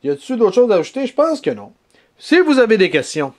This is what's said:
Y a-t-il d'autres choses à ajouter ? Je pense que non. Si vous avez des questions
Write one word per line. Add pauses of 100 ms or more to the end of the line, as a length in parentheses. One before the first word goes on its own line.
Y
a-t-il
d'autres
choses
à
ajouter ?
Je
pense
que
non. (440)
Si
vous
avez
des
questions